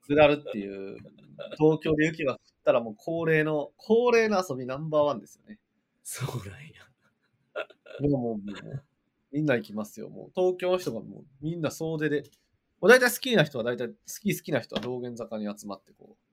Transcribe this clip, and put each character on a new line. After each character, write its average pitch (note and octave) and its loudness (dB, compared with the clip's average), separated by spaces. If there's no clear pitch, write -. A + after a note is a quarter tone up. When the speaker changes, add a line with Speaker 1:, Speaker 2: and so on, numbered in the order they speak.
Speaker 1:
下 D3 8
る D3 4
っ G#2 -10
て G#2+ -4
い G2 -6
う、 G2 -10
東 D#3 6
京 D#3+ 0
で D3+ 2
雪 E3 -4
が C3+ 0
降 - -6
っ - -12
た D3 6
ら B2 4
も A#2 -8
う G#2 -14
恒 E3 -6
例 D#3 4
の、 D3+ -2
恒 A#3+ 2
例 A3+ 4
の F#3+ 2
遊 C3 -4
び B2+ -8
ナ C3 -6
ン D#3 -8
バ D3+ 4
ー D3 6
ワ C#3+ 2
ン - -6
で - -20
す - -20
よ - -20
ね。 G#2+ -20
Speaker 2:
そ - -8
う B2 -6
な F#2+ -12
ん D3 -20
や。 - -20
Speaker 1:
で C#3+ 0
も C#3 0
も A#2 -4
う、 G#2+ -6
も G2+ -10
う、 C#3 -12
み D3+ -4
ん D#3 -2
な C3+ 2
行 G#2+ -2
き G2+ -16
ま G#2+ -6
す A2 -16
よ。 G2 -12
も G2+ -16
う、 - -20
東 F#3 2
京 F3+ -2
の F#3 0
人 D3+ -6
が A2 -8
も G#2+ -16
う、 - -20
み D#3+ -6
ん E3+ -8
な C#3+ 0
総 D#3+ -6
出 D3+ 0
で。 C#3+ 0
も F3+ 6
う - 10
大 B3+ 12
体 B3+ 4
ス - -8
キ C4 -4
ー A3+ 4
な D3+ 6
人 C3+ -4
は、 A2 -4
大 A#2+ 0
体 A#2 -6
ス - -14
キ G3 -2
ー - -2
好 - -12
き - -10
な C#3 0
人 - -6
は G#2+ -2
道 B2 -6
玄 B2 -8
坂 A2 -8
に G#2+ -6
集 G#2 -8
ま G2 -8
っ - -20
て - -20
こ - -20
う - -20